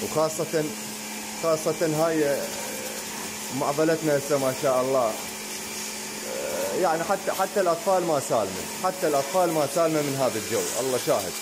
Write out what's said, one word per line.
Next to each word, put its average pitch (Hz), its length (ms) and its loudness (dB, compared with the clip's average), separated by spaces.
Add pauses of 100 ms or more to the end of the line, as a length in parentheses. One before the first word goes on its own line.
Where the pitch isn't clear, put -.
وخاصة، 156 600 0 (800)
خاصة 160 380 2
هاي 156 600 2 (1160)
معضلتنا 151 580 2
هسه 139 200 0
ما 131 240 2
شاء 131 200 4
الله. 127 320 2 (1700)
يعني 165 220 2
حتى، 190 280 -2
حتى 190 300 0
الأطفال 180 420 2
ما 156 260 2
سالمة، 95 320 0 (220)
حتى 185 240 0
الأطفال 160 440 2
ما 151 240 2
سالمة 160 260 4
من 143 140 0
هذا 120 240 2
الجو، 101 220 0 (180)
الله 127 260 2
شاهد. 104 260 2 (100)